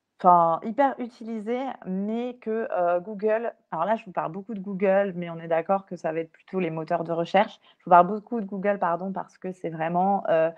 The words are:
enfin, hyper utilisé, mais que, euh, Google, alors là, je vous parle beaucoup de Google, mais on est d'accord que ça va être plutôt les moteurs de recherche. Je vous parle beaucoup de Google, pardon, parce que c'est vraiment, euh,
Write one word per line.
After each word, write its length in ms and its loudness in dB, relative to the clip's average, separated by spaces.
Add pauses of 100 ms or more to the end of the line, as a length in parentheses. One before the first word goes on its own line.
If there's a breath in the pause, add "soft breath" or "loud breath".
(180)
enfin, 440 6
hyper 360 0
utilisé, 640 -8 (240)
mais 560 -4
que, 300 -4
euh, 300 0
Google, 520 -2 (180)
alors 140 -2
là, 120 0
je 100 -14
vous 60 -16
parle 200 -4
beaucoup 220 -12
de 60 -8
Google, 540 0
mais 140 -6
on 100 -10
est 100 -12
d'accord 360 0
que 120 -12
ça 140 -4
va 100 -4
être 120 -10
plutôt 260 -8
les 120 -2
moteurs 340 -4
de 80 -6
recherche. 480 0 (180 soft breath)
Je 60 -20
vous 60 -10
parle 160 10
beaucoup 340 -4
de 60 -6
Google, 320 -2
pardon, 340 -2
parce 240 -12
que 160 -10
c'est 160 -10
vraiment, 600 0
euh, 300 2